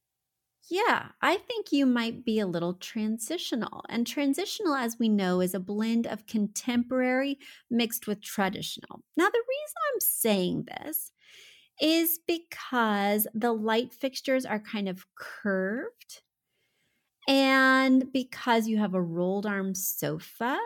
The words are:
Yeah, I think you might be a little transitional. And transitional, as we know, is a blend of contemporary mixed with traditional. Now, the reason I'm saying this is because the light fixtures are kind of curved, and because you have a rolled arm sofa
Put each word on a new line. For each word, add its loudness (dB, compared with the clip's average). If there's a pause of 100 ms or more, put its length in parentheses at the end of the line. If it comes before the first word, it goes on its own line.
(680)
Yeah, 0 (120)
I 4
think -4
you 4
might 0
be 2
a 2
little -2
transitional. -4
And -2
transitional, 0
as -2
we 2
know, 4
is 2
a -4
blend 0
of -8
contemporary 0 (300)
mixed -2
with -4
traditional. -4 (140)
Now, 6
the 2
reason -6 (180)
I'm -2
saying 0
this -10 (680)
is 2
because 0
the 0
light 0
fixtures -2
are -4
kind -4
of -8 (100)
curved, -4 (1080)
and 6
because 0
you 2
have 2
a 2
rolled 0
arm -2
sofa -4